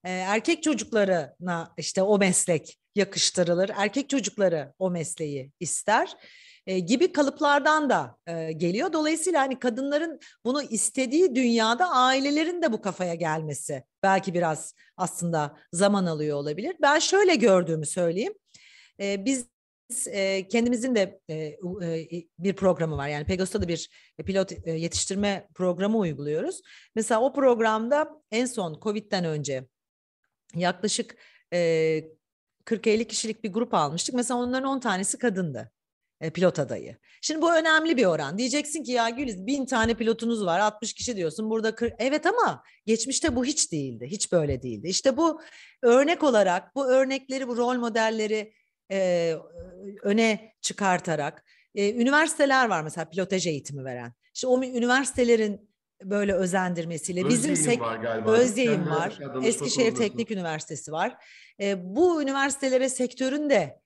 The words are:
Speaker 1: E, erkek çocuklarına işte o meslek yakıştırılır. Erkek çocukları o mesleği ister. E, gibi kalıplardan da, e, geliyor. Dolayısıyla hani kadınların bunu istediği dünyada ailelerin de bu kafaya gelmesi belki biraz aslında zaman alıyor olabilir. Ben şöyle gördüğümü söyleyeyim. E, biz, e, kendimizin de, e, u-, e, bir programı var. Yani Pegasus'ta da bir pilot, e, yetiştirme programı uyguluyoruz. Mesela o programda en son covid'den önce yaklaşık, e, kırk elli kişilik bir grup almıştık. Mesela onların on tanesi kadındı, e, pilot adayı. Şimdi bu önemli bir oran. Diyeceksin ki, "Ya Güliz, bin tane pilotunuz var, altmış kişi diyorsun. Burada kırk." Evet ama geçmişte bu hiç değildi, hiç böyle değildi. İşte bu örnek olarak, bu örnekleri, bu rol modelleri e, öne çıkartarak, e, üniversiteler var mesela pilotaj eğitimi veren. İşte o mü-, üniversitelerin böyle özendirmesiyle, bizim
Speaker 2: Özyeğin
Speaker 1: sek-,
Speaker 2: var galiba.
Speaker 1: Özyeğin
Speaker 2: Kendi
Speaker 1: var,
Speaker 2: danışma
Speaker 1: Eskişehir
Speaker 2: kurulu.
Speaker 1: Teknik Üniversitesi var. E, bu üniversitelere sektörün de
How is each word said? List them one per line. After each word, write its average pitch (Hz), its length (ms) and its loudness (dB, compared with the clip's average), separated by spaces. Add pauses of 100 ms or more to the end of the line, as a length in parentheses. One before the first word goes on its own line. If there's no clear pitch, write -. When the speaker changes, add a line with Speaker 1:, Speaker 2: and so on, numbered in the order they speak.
Speaker 1:
E, 185 60 -6
erkek 214 520 0
çocuklarına 185 1160 0
işte - 240 -2
o 202 160 4
meslek 180 600 2 (160)
yakıştırılır. 185 800 0
Erkek 208 320 -2
çocukları 185 720 0
o 185 120 0
mesleği 147 720 -6
ister. 226 500 0 (560)
E, 185 120 -2
gibi 247 340 2
kalıplardan 285 800 2
da, 147 260 0 (100)
e, 160 260 -6
geliyor. 180 400 -2
Dolayısıyla 320 480 0
hani 269 180 0
kadınların 277 600 -2 (240)
bunu 269 180 0
istediği 262 720 0
dünyada 240 560 2
ailelerin 285 720 2
de 277 100 2
bu 214 80 -4
kafaya 180 340 -4
gelmesi 156 720 -4 (180)
belki 190 320 2
biraz 165 400 -2 (220)
aslında 165 600 -4 (160)
zaman 196 340 2
alıyor 151 300 -2
olabilir. 170 460 -6
Ben 302 160 4
şöyle 370 360 4
gördüğümü 175 520 4
söyleyeyim. 185 480 -2 (680)
E, 196 240 -4
biz, 254 220 -2 (600)
e, 190 420 -2
kendimizin 240 460 0
de, 190 260 0 (100)
e, 156 320 -8
u-, 175 220 -8
e, 165 240 -6 (300)
bir 185 180 -2
programı 165 400 2
var. 139 120 -4
Yani 147 160 -4
Pegasus'ta 185 380 -2
da 170 60 -2
bir 165 220 -4 (360)
pilot, 190 260 -2 (140)
e, 165 60 -4
yetiştirme 190 840 -2
programı 185 440 0
uyguluyoruz. 160 640 -4 (320)
Mesela 220 260 0
o 262 120 2
programda 247 800 2 (200)
en 240 160 0
son 180 360 -6
covid'den 208 420 -4
önce 143 420 -4 (880)
yaklaşık, 180 600 -2 (360)
e, 160 520 2 (600)
kırk 220 220 -2
elli 220 220 2
kişilik - 360 -6
bir 196 80 -6
grup 240 220 -2
almıştık. 165 400 0
Mesela 240 260 -2
onların 262 280 -2
on 269 120 -2
tanesi 196 380 -2
kadındı, 175 540 -4 (480)
e, 160 100 -6
pilot 175 280 2
adayı. 110 380 -6 (240)
Şimdi 311 220 -2
bu 339 140 4
önemli 320 400 4
bir 247 80 4
oran. 156 340 0
Diyeceksin 294 440 -2
ki, 233 100 -6
"Ya 233 160 2
Güliz, 233 380 -6
bin 269 200 -2
tane 226 280 2
pilotunuz 226 520 0
var, 175 140 2
altmış 208 320 -2
kişi 240 240 -6
diyorsun. 190 340 -4
Burada 220 240 -2
kırk." 233 240 -2
Evet 277 280 0
ama 392 360 0 (240)
geçmişte 240 500 0
bu 254 80 0
hiç - 280 -2
değildi, 127 340 -6
hiç 196 260 -6
böyle 143 300 0
değildi. 120 260 -8
İşte 233 280 2
bu 311 240 0 (420)
örnek 285 400 4
olarak, 196 520 2
bu 277 120 -2
örnekleri, 262 600 2
bu 240 80 -4
rol 240 180 0
modelleri 220 800 -2 (380)
e, 175 440 2 (680)
öne 214 580 2
çıkartarak, 175 840 -2 (300)
e, 202 200 0
üniversiteler 269 760 4
var 170 140 0
mesela 160 260 -8
pilotaj 185 380 -2
eğitimi 143 380 -6
veren. 123 280 -10 (220)
İşte - 120 -6
o 254 120 4
mü-, 254 180 -4
üniversitelerin 240 920 2 (340)
böyle 202 300 0
özendirmesiyle, 175 920 -2
bizim 247 240 2
Speaker 2:
Özyeğin - 180 2
Speaker 1:
sek-, 240 100 2
Speaker 2:
var 226 160 -2
galiba. 220 360 0
Speaker 1:
Özyeğin 240 380 4
Speaker 2:
Kendi 180 200 0
Speaker 1:
var, 160 300 -2
Speaker 2:
danışma 131 260 -4
Speaker 1:
Eskişehir - 440 0
Speaker 2:
kurulu. 127 80 -6
Speaker 1:
Teknik 202 320 -2
Üniversitesi 160 600 -6
var. 196 320 -4 (360)
E, 190 360 -4
bu 330 260 4
üniversitelere 269 640 0
sektörün 262 640 -2
de 175 340 2